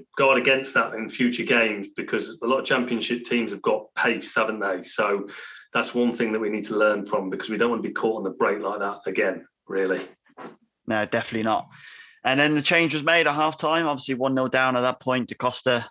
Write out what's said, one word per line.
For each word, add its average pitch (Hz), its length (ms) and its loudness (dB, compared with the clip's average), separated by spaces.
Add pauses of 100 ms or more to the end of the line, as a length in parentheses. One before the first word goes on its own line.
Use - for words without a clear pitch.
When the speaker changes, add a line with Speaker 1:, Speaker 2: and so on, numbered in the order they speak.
(180)
Speaker 1:
guard 135 220 6
against 135 340 2
that 113 220 2
in 113 140 -6
future 120 340 0
games 110 520 2
because 110 460 -4
a 120 60 -2
lot 131 120 2
of - 60 -6
championship 120 580 -2
teams 113 280 -2
have 98 100 -8
got - 340 -2
pace, 117 400 -2
haven't 110 240 0
they? 95 240 -2
So 101 440 -2 (460)
that's 120 200 -2
one 120 240 2
thing 113 160 0
that 110 60 0
we 107 100 0
need 107 160 -4
to 110 100 -4
learn 104 300 2
from 98 240 -2
because 95 200 -8
we 107 80 -2
don't 117 120 2
want 110 140 -2
to - 40 -4
be 104 60 -6
caught 110 240 0
on 98 60 -6
the 95 80 -2
break 104 300 0
like 92 180 -4
that 101 260 -4
again, 95 400 -2 (220)
really. 95 340 0 (840)
Speaker 2:
No, 107 180 0
definitely 113 380 -2
not. 110 240 0 (580)
And 131 140 2
then 151 160 4
the 147 60 2
change 165 320 2
was 151 100 -4
made 165 240 4
at 143 80 2
halftime. 156 500 0
Obviously, 135 300 -2
one 131 180 0
nil 131 140 2
down 131 280 2
at 123 60 2
that 127 200 0
point. 127 280 0
Da 113 60 -8
Costa 123 560 0